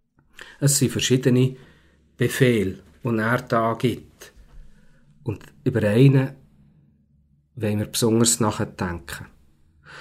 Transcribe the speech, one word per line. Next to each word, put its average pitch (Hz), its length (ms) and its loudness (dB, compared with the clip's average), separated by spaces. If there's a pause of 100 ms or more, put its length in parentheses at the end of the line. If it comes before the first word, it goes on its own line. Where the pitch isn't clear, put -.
(600)
Es 143 180 0
sind 123 140 0
verschiedene 127 640 0 (640)
Befehle, 117 680 0 (200)
die 117 140 -2
er 117 240 0
da 113 320 -2
gibt. - 580 -6 (920)
Und 104 200 -10 (200)
über 110 240 0
einen 131 480 4 (1200)
wollen 104 240 -4
wir 104 80 -4
besonders 113 520 2
nachdenken. 101 840 -4 (760)